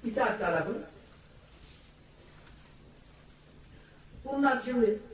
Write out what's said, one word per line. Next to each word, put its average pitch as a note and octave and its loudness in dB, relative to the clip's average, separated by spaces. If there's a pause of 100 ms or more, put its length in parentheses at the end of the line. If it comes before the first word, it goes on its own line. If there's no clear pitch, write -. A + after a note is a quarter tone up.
itaatle A3 0
alakalı. F3+ 0 (3500)
Bunlar C4+ 4
şimdi A#3 4 (140)